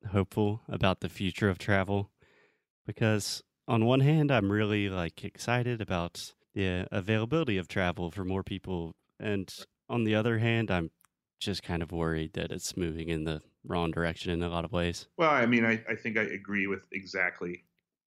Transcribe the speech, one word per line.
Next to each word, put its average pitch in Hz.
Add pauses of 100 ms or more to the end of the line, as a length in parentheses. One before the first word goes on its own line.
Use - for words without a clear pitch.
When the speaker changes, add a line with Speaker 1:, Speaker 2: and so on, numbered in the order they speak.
(120)
Speaker 1:
hopeful 104
about 95
the -
future 98
of 90
travel? 101 (760)
Because 110 (240)
on 113
one 131
hand, 147
I'm 101
really, 104
like, 87
excited 120
about 87 (200)
the 92
availability 110
of 87
travel 87
for 98
more 95
people. 87 (240)
And 101 (360)
on 120
the 107
other 113
hand, 113
I'm 85 (480)
just 95
kind 85
of 80
worried 80
that 82
it's -
moving 82
in 80
the 78 (260)
wrong 85
direction 85
in 85
a 87
lot 85
of 80
ways. 87 (100)
Speaker 2:
Well, 160
I 127
mean, 117
I, 113
I 113
think 110
I 110
agree 98
with 95 (100)
exactly 90 (440)